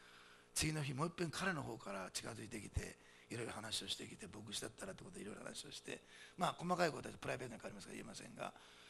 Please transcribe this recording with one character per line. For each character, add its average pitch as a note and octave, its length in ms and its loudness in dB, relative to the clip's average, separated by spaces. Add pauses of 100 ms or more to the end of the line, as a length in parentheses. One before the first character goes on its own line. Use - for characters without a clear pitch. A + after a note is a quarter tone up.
(520)
次 D#3 180 6
の D#3 100 4
日 C#3 120 4
も C3+ 100 4
う F3 40 6
一 - 100 -6
遍 E3 120 4
彼 F#3 240 4
の C#3+ 100 2
方 A2+ 140 -2
か G2 140 -4
ら F#2+ 200 0
近 B2 180 -2
づ A2+ 140 -4
い G#2 40 -4
て G#2+ 140 -2
き G#2 80 -6
て、 - 280 2 (320)
い A2+ 80 0
ろ A#2 60 0
い - 40 0
ろ A2+ 60 -2
話 G#2+ 300 0
を G2 40 -2
し - 80 2
て A#2 100 -2
き G2+ 100 -6
て、 - 120 -6
牧 G#2+ 260 -6
師 - 80 0
だ - 60 2
っ - 40 -8
た - 140 -6
ら F#2+ 80 -2
っ - 20 -10
て - 80 -10
こ - 60 -10
と - 80 -10
で G2 40 -6
い - 40 -6
ろ G#3 80 -4
い - 20 -8
ろ - 60 -8
話 - 240 -4
を - 60 -10
し - 100 -6
て、 - 200 -4 (360)
ま F3 120 6
あ、 C3 80 2
細 F3+ 180 2
か F3 100 8
い D#3 60 8
こ B2 100 -2
と A#2 80 -2
は G#2 100 -4
プ C#3 80 -2
ラ C3+ 60 6
イ B2+ 40 2
ベ C3 80 -2
ー A#2+ 40 -2
ト A2+ 60 -4
に - 60 -8
変 - 40 -4
わ - 40 -4
り G2+ 60 -6
ま G2 60 -8
す - 60 -8
か - 40 -8
ら - 40 -4
言 G#2+ 100 -4
え - 20 -6
ま G#2 80 -6
せ - 120 -6
ん - 80 -12
が、 - 180 -2 (360)